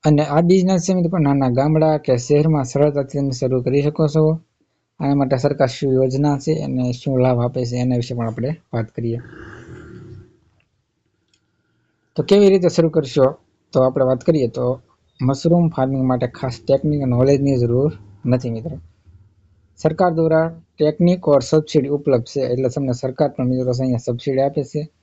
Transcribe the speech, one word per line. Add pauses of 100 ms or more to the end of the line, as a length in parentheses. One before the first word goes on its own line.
અને (120)
આ
બિઝનેસ
છે
મિત્રો
નાના
ગામડા
કે
શહેરમાં
સરળતાથી
તમે
શરૂ
કરી
શકો
છો. (800)
આના
માટે
સરકાર
શું
યોજના
છે (120)
અને
શું (100)
લાભ
આપે
છે,
એના
વિશે
પણ
આપણે (200)
વાત
કરીએ. (3000)
તો
કેવી
રીતે
શરૂ
કરશો? (460)
તો
આપણે
વાત
કરીએ
તો (540)
મશરૂમ (100)
ફાર્મિંગ
માટે (100)
ખાસ
ટેકનિકલ
નોલેજની
જરૂર (400)
નથી
મિત્રો. (1000)
સરકાર
દ્વારા (300)
ટેકનિક
ઓર
સબસિડી
ઉપલબ્ધ
છે, (120)
એટલે
તમને
સરકાર
પણ
મિત્રો
અહીંયા
સબસિડી
આપે
છે. (200)